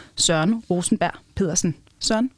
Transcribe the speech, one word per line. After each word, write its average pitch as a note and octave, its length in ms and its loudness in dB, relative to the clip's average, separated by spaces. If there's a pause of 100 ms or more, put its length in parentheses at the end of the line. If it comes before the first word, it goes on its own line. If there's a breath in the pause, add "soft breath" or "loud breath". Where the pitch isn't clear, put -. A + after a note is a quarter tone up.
(140 loud breath)
Søren F3+ 540 2
Rosenberg F3 420 0 (240)
Pedersen. F3 400 0 (240)
Søren, A3+ 380 0